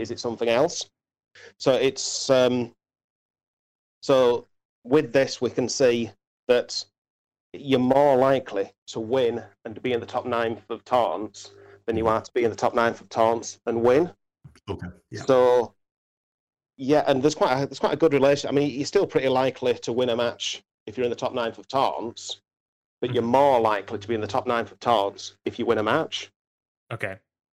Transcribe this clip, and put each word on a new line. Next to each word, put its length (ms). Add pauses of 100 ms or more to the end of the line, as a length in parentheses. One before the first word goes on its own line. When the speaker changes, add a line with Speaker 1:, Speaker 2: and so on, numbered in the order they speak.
Speaker 1:
is 60
it 80
something 300
else? 400 (680)
So 160
it's, 560
um, 440 (1300)
so 440 (380)
with 280
this, 280
we 100
can 180
see 420 (380)
that 360 (680)
you're 280
more 360
likely 560 (160)
to 120
win 420 (220)
and 100
to 60
be 120
in 80
the 60
top 200
ninth 440
of 140
taunts 680 (340)
than 100
you 100
are 140
to 120
be 120
in 60
the 60
top 180
ninth 260
of 80
taunts 580
and 160
win. 300 (560)
Speaker 2:
Okay, 200 (220)
yeah. 140
Speaker 1:
So, 500 (1000)
yeah, 300
and 160
there's 120
quite 180
a, 140
there's 120
quite 160
a 20
good 160
relation. 360
I 40
mean, 180
you're 160
still 200
pretty 220
likely 460
to 180
win 180
a 60
match 460 (240)
if 100
you're 80
in 60
the 60
top 180
ninth 240
of 100
taunts, 720 (600)
but 120
you're 100
Speaker 3:
Mm-hmm. 100
Speaker 1:
more 280
likely 380
to 100
be 60
in 60
the 60
top 200
ninth 260
of 80
taunts 640
if 140
you 80
win 120
a 40
match. 480 (640)
Speaker 3:
Okay. 240 (400)